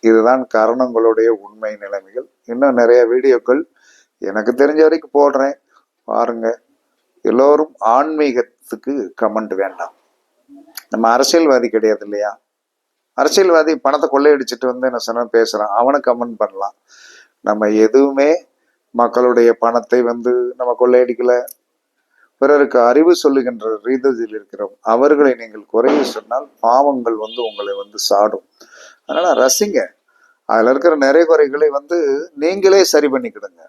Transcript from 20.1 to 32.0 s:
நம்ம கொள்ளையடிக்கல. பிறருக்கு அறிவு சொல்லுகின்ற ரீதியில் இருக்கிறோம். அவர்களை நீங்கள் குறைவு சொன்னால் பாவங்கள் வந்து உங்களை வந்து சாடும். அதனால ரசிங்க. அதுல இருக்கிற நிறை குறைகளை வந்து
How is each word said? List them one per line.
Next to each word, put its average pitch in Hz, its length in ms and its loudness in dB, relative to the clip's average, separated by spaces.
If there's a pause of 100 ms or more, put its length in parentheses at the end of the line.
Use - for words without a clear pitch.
நம்ம 123 240 -4
கொள்ளையடிக்கல. 123 520 2 (1080)
பிறருக்கு 139 400 2
அறிவு 143 340 4
சொல்லுகின்ற 120 680 -2
ரீதியில் 120 560 -4
இருக்கிறோம். 101 420 -12
அவர்களை 135 540 2
நீங்கள் 107 400 -20
குறைவு 127 300 2
சொன்னால் 120 440 -10 (120)
பாவங்கள் 123 640 0
வந்து 117 180 -10
உங்களை 104 340 -8
வந்து 101 220 -14 (100)
சாடும். 101 380 0 (600)
அதனால 160 400 0
ரசிங்க. 190 340 -2 (640)
அதுல 113 260 2
இருக்கிற 151 260 2
நிறை 143 280 4
குறைகளை 151 440 2
வந்து 143 280 -6 (380)